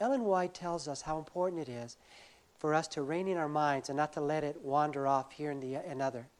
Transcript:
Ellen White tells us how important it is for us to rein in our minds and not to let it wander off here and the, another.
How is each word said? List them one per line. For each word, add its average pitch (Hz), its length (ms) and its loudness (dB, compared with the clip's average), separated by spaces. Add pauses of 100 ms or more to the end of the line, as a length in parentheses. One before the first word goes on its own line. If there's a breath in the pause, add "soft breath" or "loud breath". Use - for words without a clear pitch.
Ellen 247 240 2
White 180 300 2
tells 170 340 -4
us 139 140 -6
how 156 160 -2
important 175 440 -2
it 131 60 -8
is 120 280 -8 (600 soft breath)
for 151 140 0
us 156 160 2
to 151 140 -4
rein 170 260 0
in 190 80 2
our 156 120 0
minds 147 400 2
and 139 80 -2
not 151 160 2
to 160 80 -2
let 147 240 0
it 147 180 -4
wander 143 440 2
off 135 260 2
here 147 180 -4
and 139 120 -4
the, 131 120 -4
another. 135 540 -4 (120)